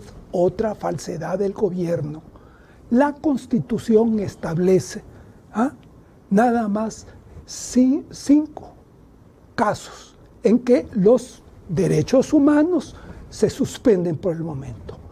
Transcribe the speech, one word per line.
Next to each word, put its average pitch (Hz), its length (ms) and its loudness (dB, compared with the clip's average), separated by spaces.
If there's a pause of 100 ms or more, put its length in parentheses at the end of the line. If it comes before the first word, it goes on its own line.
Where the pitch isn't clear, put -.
(320)
otra 190 420 0
falsedad 170 640 -6
del 196 160 -2
gobierno. 170 720 -4 (640)
La 285 240 2
Constitución 226 1040 0
establece, 180 840 -2 (500)
¿ah? 240 200 -2 (580)
nada 233 360 2
más 214 380 -6 (400)
ci-, 262 640 0
cinco - 640 0 (800)
casos - 600 -4 (280)
en 233 160 4
que 247 340 2
los 233 500 2 (240)
derechos 190 640 2
humanos 302 640 2 (340)
se - 200 -2
suspenden 175 680 0
por 175 180 -4
el 165 100 -8
momento. 131 540 -12 (140)